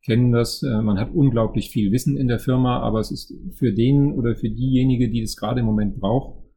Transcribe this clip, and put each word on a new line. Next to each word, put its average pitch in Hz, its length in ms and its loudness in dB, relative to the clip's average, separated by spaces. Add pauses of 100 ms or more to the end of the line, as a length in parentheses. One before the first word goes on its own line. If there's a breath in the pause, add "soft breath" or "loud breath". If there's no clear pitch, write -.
kennen 123 300 4
das. 117 300 0
Äh, 110 180 -2
man 104 180 0
hat 110 140 -4
unglaublich 120 560 2
viel 104 240 0
Wissen 139 240 0
in 135 100 0
der 117 120 0
Firma, 127 400 0
aber 113 200 -2
es 107 120 -4
ist - 220 -12 (200)
für 120 180 0
den 139 400 4
oder 117 240 -2
für 113 140 -4
diejenige, 127 600 2
die 117 120 -2
es 110 160 -6
gerade 120 240 -2
im 113 40 0
Moment 107 340 0
braucht - 440 -2 (140)